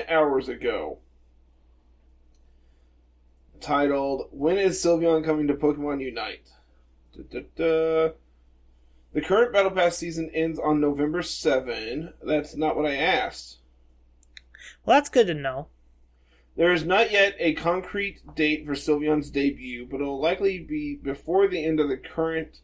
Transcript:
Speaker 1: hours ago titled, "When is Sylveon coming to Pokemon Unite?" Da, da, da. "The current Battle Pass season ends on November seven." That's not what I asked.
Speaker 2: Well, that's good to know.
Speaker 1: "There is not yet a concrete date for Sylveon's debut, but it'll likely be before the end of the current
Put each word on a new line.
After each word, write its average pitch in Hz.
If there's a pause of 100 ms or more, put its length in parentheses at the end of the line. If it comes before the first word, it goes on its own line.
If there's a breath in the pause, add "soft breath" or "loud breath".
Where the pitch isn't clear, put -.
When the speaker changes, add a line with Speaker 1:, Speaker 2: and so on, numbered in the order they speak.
Speaker 1:
hours 143
ago 110 (2500)
titled, 143
"When 151
is 190
Sylveon 165
coming 151
to 143
Pokemon 147
Unite?" 113 (640)
Da, -
da, 123 (100)
da. 160 (1000)
"The 156
current 220
Battle 196
Pass 175
season 165
ends 160
on 151
November 147
seven." 131 (100)
That's 143
not 151
what 151
I 139
asked. 151 (1300 loud breath)
Speaker 2:
Well, 247
that's 285
good 233
to 170
know. 139 (920)
Speaker 1:
"There 175
is 160
not 214
yet 202
a 165
concrete 190
date 151
for 147
Sylveon's 151
debut, 127
but 135
it'll 139
likely 185
be 151
before 160
the 180
end 160
of 147
the 139
current 160